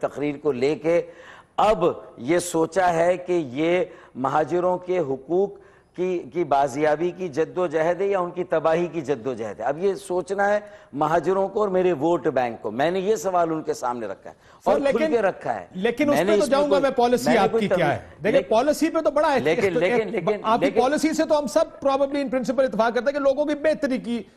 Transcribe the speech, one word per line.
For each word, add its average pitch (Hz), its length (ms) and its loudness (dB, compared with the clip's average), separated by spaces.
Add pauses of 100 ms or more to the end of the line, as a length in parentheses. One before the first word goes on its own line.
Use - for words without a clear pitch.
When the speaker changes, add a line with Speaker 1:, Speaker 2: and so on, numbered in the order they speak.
Speaker 1:
तकरीर 139 320 -6
को 147 140 0
लेके 151 840 -2 (260)
अब 175 600 0
ये 143 200 0
सोचा 170 480 0
है 175 300 2
कि 180 160 -4
ये 165 600 -2 (240)
महाजिरों 156 600 0
के 180 200 -4
हुकूक 165 600 -2 (380)
की, 180 240 -2
की 139 240 -6
बाजियाबी 147 680 2
की 180 180 -8
जद्दोजहद 160 720 -2
है 196 60 0
या 202 120 0
उनकी 175 240 -4
तबाही 165 440 0
की 160 140 -6
जद्दोजहद 117 580 -4
है। 110 80 -4
अब 143 120 -2
ये 190 160 0
सोचना 185 500 -2
है 208 260 -2 (240)
महाजिरों 170 540 2
को 202 120 -2
और 208 80 0
मेरे 185 240 2
वोट 165 340 0
बैंक 123 340 0
को। 110 100 -6
मैंने 156 280 0
ये 208 180 0
सवाल 175 340 0
उनके 156 220 -4
सामने 120 340 -6
रखा 95 220 -12
है 78 60 -18 (300)
Speaker 2:
सर, 180 60 2
Speaker 1:
और 208 60 4
खुल 277 100 0
Speaker 2:
लेकिन, 277 220 2
Speaker 1:
के 240 120 2
रखा 180 300 0
है। 95 240 -8
Speaker 2:
लेकिन 233 340 0
उस 285 60 4
Speaker 1:
मैंने 185 160 2
Speaker 2:
पे 208 60 6
तो 202 60 2
Speaker 1:
इसमें - 80 0
Speaker 2:
जाऊंगा 285 180 2
Speaker 1:
कोई, 285 100 4
Speaker 2:
मैं, 262 160 0
पॉलिसी 247 320 2
Speaker 1:
मैंने 226 140 4
Speaker 2:
आपकी 190 120 2
Speaker 1:
कोई 220 140 0
Speaker 2:
क्या 185 100 2
Speaker 1:
तम-, 170 80 2
Speaker 2:
है? 123 360 -2
देखिए, 180 100 0
Speaker 1:
लेकिन, 180 180 2
Speaker 2:
पॉलिसी 285 400 2
पे 320 120 0
तो 311 100 2
बड़ा 302 240 2
एक, 247 80 0
Speaker 1:
लेकिन, 202 220 2
Speaker 2:
एक, 185 80 0
Speaker 1:
लेकिन, 185 280 2
Speaker 2:
एक, 214 60 -6
Speaker 1:
लेकिन, 196 380 -2
Speaker 2:
आपकी 240 200 2
Speaker 1:
लेकिन 277 180 2
Speaker 2:
पॉलिसी 294 300 0
से 311 120 0
तो 311 100 2
हम 294 120 0
सब 311 320 0
probably 277 360 0
in 277 140 -2
principle 254 340 0
इत्तेफाक 226 300 0
करते 240 180 0
हैं - 20 -8
कि 285 60 -4
लोगों 277 260 2
की 294 100 -2
बेहतरी 285 440 -2
की 220 260 -6 (120)